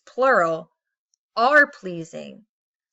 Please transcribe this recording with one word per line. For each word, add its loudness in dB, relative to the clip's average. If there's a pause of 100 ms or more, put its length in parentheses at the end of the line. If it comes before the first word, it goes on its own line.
plural, 0 (680)
are 4
pleasing. -14 (480)